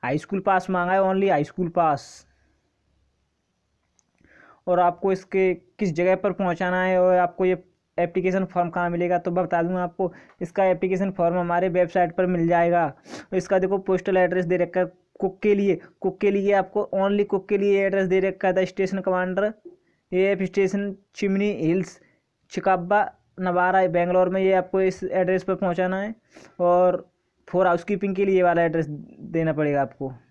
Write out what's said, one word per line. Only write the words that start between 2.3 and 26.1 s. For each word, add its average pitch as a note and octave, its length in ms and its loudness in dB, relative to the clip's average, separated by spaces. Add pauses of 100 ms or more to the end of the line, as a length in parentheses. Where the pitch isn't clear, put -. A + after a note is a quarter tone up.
और F3+ 120 2
आपको F3 320 2
इसके F#3+ 420 0
किस F3+ 400 -6
जगह F3+ 220 2
पर F#3+ 180 -2
पहुंचाना F3+ 500 -2
है F#3 180 2
और F3+ 160 4
आपको F3+ 280 0
ये F3+ 180 0 (340)
एप्लीकेशन F#3 480 -2
फॉर्म F3 240 -2
कहाँ F3 200 -2
मिलेगा F3 280 0
तो F3 140 -4
मैं F3 140 0
बता E3+ 180 0
दूंगा F3+ 200 -2
आपको। F3 280 -4 (300)
इसका F#3+ 240 -2
एप्लीकेशन F#3 460 0
फॉर्म F3 260 0
हमारे F3 320 0
वेबसाइट F3 460 0
पर F#3 100 0
मिल F3 220 0
जाएगा। E3+ 400 2 (440)
तो F#3 60 -2
इसका F#3+ 220 0
देखो F#3+ 200 0
पोस्टल F#3+ 380 -2
एड्रेस F3+ 280 2
दे F3+ 120 0
रखा F3 220 -2
है F3+ 120 -2 (280)
कुक F#3+ 220 -4
के G#3 140 4
लिए, G3 200 2 (260)
कुक F#3+ 200 -4
के G3+ 100 2
लिए G3+ 220 2
आपको G3 420 -2
only G3+ 300 2
कुक G3 240 -4
के G3+ 80 0
लिए G3 280 2
एड्रेस F#3+ 220 0
दे F#3 120 2
रखा F#3+ 280 -2
है। F#3 60 2
The F#3 140 2
station F#3+ 360 -4
commander F#3 480 -2 (600)
एएफ़ F#3+ 320 2
स्टेशन G3 520 -2 (200)
चिमनी G3+ 400 0
हिल्स F3 440 -2 (520)
चिकाबा F#3 520 0 (360)
नवारा F#3 500 2
बेंगलोर F3+ 400 2
में, F#3+ 120 -2
ये F#3+ 120 4
आपको F#3 280 0
इस F#3 220 -2
एड्रेस F#3 400 0
पर F#3+ 140 -2
पहुंचाना F#3 440 -2
है। A3 140 -8 (460)